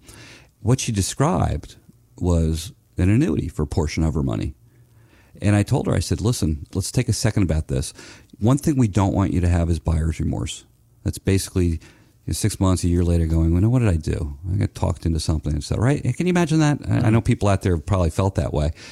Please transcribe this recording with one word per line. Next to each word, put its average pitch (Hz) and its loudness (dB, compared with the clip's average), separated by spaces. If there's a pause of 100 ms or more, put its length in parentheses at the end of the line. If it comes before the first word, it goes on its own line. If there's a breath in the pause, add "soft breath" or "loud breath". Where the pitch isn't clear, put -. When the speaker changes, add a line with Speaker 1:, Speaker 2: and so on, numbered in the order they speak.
(600 loud breath)
Speaker 1:
What 120 0
she - -6
described - -2 (420)
was 82 0 (260)
an 90 2
annuity 107 2
for - -4
a 73 -4
portion 80 -2
of 78 0
her 76 -2
money. 55 -4 (880 soft breath)
And 104 2
I 104 4
told - 0
her, 123 0
I 95 0
said, 85 -2
"Listen, 80 -2
let's - -4
take 127 -2
a 110 2
second 107 0
about 80 0
this. 67 -4 (460 loud breath)
One 123 2
thing 143 0
we 123 4
don't 95 2
want 95 0
you 85 2
to 87 2
have 85 2
is 82 0
buyer's 80 -2
remorse." - -6 (380)
That's - -4
basically, 95 0
you 82 -2 (480 loud breath)
know, 90 -2
six - -4
months, 92 2
a 92 2
year 87 2
later 85 2
going, 80 2
"Well, 87 4
now 110 4
what 127 2
did 113 2
I 85 2
do? 71 -4 (140)
I 98 -2
got 101 -2
talked 87 -2
into 82 0
something," 78 -2
et 73 -4
cetera, - -2
right? 139 0
And 123 -2
can 175 -2
you 180 0
imagine 165 2
that? 147 2
I, 107 0
I 110 2
know 113 4
Speaker 2:
Mm-hmm. - -4
Speaker 1:
people 117 2
out 98 2
there 90 2
have 76 -4
probably 90 2
felt 95 0
that 67 -2
way. 76 0 (200 loud breath)